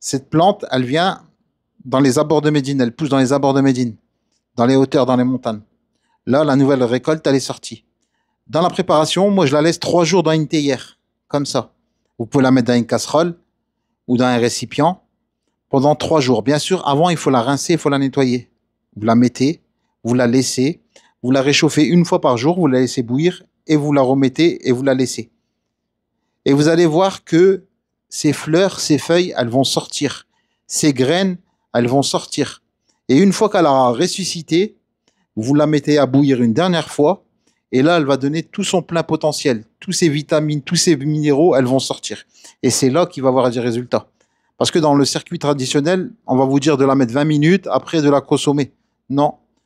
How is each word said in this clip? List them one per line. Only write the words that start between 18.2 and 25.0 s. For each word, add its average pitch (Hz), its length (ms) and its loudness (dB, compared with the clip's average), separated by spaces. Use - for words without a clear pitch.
Vous 104 120 -8
la 113 80 2
mettez, 123 480 0
vous 117 80 -2
la 123 140 2
laissez, 127 560 -2
vous 123 80 -4
la 135 100 2
réchauffez 143 460 2
une 170 180 2
fois 180 160 -2
par 127 160 2
jour, 165 240 -2
vous 160 60 2
la 127 140 2
laissez 127 220 -2
bouillir 139 420 -2
et 156 100 0
vous 147 180 -2
la 139 80 4
remettez 135 640 0
et 131 40 2
vous 123 100 -2
la 139 100 0
laissez. 123 380 -4